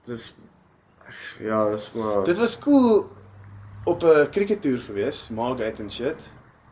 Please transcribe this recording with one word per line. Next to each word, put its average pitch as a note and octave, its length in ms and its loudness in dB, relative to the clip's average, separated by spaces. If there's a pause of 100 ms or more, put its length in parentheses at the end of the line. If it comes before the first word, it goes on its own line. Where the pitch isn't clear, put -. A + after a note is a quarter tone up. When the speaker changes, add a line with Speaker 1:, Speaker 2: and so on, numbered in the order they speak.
Speaker 1:
Dis, A#2 280 -12 (1040)
ja, G#2+ 300 0
dis G#2+ 220 -6
maar G#2+ 320 -2
Speaker 2:
Dit F3 140 2
was A#3 220 0
cool B3 500 4 (760)
op F3 180 -2
'n D3+ 280 6
crickettoer G3+ 480 0
gewees, G#2 500 -6
Margate A2+ 540 -4
en G2+ 80 -10
shit. C#3 400 -8 (400)